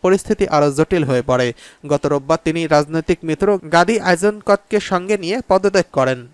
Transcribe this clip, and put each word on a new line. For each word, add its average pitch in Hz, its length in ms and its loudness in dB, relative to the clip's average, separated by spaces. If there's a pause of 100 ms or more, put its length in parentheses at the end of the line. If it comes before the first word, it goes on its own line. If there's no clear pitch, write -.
পরিস্থিতি 196 420 0 (100)
আরও 147 220 4
জটিল 160 320 0
হয়ে 127 200 0
পড়ে। 127 180 2 (440)
গত 143 200 -2
রোববার 143 340 -2
তিনি 160 160 -2 (140)
রাজনৈতিক 156 520 0
মিত্র 160 200 -2 (280)
গাদি 185 200 4 (140)
আইজেনকতকে 202 680 0 (120)
সঙ্গে 185 340 -2
নিয়ে 185 140 -4 (120)
পদত্যাগ 190 380 2 (100)
করেন। 131 220 0 (140)